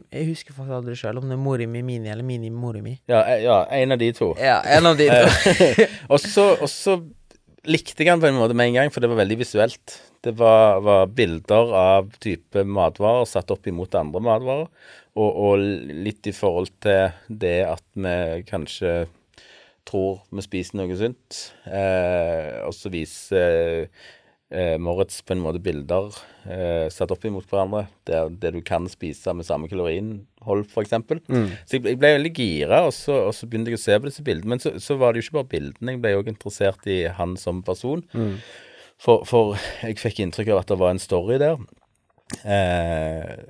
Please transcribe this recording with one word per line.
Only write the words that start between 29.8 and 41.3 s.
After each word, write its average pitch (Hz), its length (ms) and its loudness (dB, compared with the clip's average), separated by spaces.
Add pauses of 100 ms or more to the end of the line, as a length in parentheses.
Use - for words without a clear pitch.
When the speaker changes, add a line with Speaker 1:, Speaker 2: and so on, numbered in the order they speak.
Speaker 2:
for 110 120 -4
eksempel. 113 460 -4
Speaker 3:
Mm. 113 240 0 (140)
Speaker 2:
Så 135 120 -4
jeg 123 60 -4
ble, 113 100 -2
jeg 127 80 -6
ble 147 160 6
veldig 165 160 -4
gira, 101 520 0
og 139 80 -2
så, 131 340 -2
og 113 60 -2
så - 120 -14
begynte 117 280 -6
jeg 110 40 -4
å - 80 -12
se 107 140 4
på 143 100 -6
disse 147 160 -14
bildene, 107 300 -4
men 120 40 -6
så, - 200 -4
så 139 180 -4
var 120 160 4
det 117 80 -4
jo - 80 -12
ikke 151 120 -4
bare 127 120 -10
bildene, 78 400 -6
jeg 123 80 -8
ble 107 140 2
jo 101 80 0
også 110 100 -8
interessert - 540 -4
i 92 140 0 (120)
han 90 240 -6
som 90 260 -6
person. 131 380 -6 (120)
Speaker 3:
Mm. 107 240 -4 (640)
Speaker 2:
For, 113 260 4
for 107 300 2 (260)
jeg 110 160 -8
fikk 110 240 -4
inntrykk 104 320 -2
av 90 60 2
at - 100 -8
det 95 80 2
var 90 160 4
en 92 80 -6
story 95 340 0